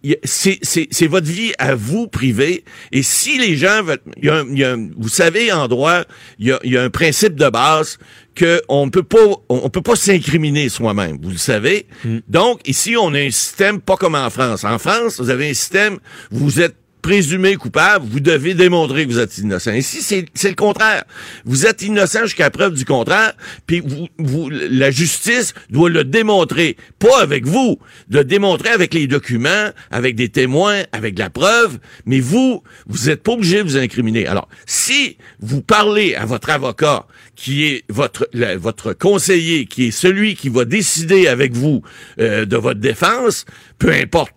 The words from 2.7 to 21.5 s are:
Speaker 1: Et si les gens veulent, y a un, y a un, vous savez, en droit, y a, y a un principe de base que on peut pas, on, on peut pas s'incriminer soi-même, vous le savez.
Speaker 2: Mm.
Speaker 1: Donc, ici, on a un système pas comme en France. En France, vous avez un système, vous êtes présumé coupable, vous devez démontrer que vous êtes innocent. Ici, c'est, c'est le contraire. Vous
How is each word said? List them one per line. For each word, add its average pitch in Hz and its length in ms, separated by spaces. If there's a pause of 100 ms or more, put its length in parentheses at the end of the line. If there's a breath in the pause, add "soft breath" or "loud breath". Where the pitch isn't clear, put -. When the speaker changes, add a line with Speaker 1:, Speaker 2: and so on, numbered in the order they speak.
Speaker 1:
Et 135 100
si 262 380
les 208 180
gens 196 240
veulent, 156 160 (240)
y 143 80
a 151 120
un, 139 40 (100)
y 135 80
a 127 100
un, 113 220
vous 110 140
savez, 190 420
en 151 160
droit, 147 360 (340 loud breath)
y 113 140
a, 131 120
y 123 140
a 123 60
un 127 80
principe 170 420
de 139 160
base 151 480 (380 loud breath)
que 170 340
on 139 220
peut - 100
pas, - 160 (320)
on, 123 140
on 127 60
peut 180 120
pas 233 140
s'incriminer 151 760
soi-même, 101 500
vous 85 120
le 87 60
savez. 120 500 (180 loud breath)
Speaker 2:
Mm. 113 120 (100)
Speaker 1:
Donc, 214 400
ici, 208 300
on 170 180
a 143 40
un 139 120
système 196 500
pas 190 140
comme 175 200
en 131 140
France. 123 340
En 107 140
France, 220 420
vous 127 120
avez 139 180
un 135 60
système, 202 420 (320 loud breath)
vous 143 320
êtes - 140 (260)
présumé 185 560
coupable, 180 520
vous 127 120
devez 156 320
démontrer 160 520
que 123 60
vous 117 80
êtes 113 180
innocent. 101 360
Ici, 135 280
c'est, 185 240 (100)
c'est 196 120
le 196 80
contraire. 208 480 (400 loud breath)
Vous 131 220